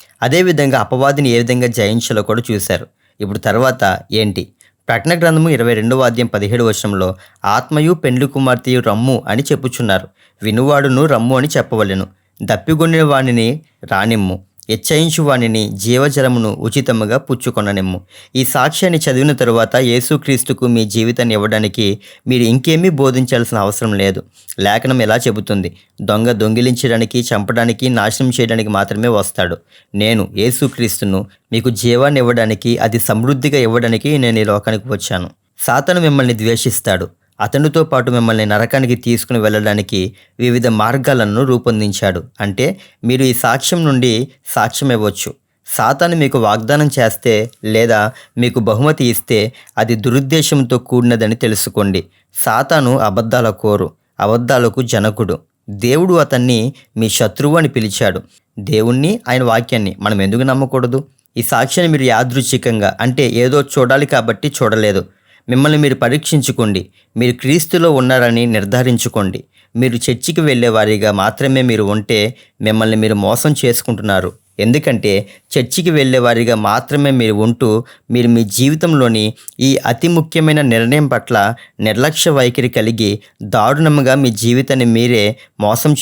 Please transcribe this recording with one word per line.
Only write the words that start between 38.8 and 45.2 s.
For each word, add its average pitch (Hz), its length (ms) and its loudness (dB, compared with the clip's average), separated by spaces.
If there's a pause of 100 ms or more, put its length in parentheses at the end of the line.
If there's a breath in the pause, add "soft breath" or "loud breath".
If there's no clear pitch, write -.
తీసుకుని 117 440 -2
వెళ్ళడానికి 104 760 0 (240 soft breath)
వివిధ 123 280 0
మార్గాలను 117 760 0
రూపొందించాడు. 107 800 -2 (180)
అంటే 120 380 -4 (240 loud breath)
మీరు 127 200 0
ఈ 127 100 2
సాక్ష్యం 131 520 0
నుండి 127 420 0 (280 soft breath)
సాక్ష్యం 123 360 0
ఇవ్వచ్చు. 107 420 -2 (340)